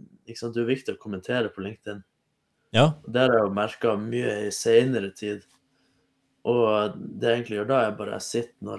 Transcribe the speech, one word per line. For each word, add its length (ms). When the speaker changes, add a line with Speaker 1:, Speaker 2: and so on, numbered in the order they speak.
Speaker 1:
ikke 100
sant, 160
det 60
er 60
jo 80
viktig 200
å 40
kommentere 500
på 160
LinkedIn. 380
Speaker 2:
Ja. 200
Speaker 1:
Og 100
det 100
har 100
jeg 160
jo 60
merket 440
mye 360
i 40
senere 680
tid. 260
Og 500
det 320
jeg 140
egentlig 180
gjør 100
da, 180
er 100
bare 160
jeg 100
sitter 460
når 100